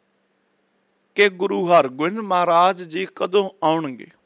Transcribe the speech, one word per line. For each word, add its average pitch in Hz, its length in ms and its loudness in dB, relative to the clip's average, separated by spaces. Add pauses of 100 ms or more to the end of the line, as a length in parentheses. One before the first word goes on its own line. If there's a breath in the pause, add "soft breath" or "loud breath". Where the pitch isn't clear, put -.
(1160)
ਕਿ 202 140 4
ਗੁਰੂ 190 380 -2
ਹਰਗੋਬਿੰਦ 160 520 2
ਮਹਾਰਾਜ 180 640 2
ਜੀ 180 240 -8 (100)
ਕਦੋਂ 190 340 -2 (120)
ਆਉਣਗੇ। 156 440 -2 (200)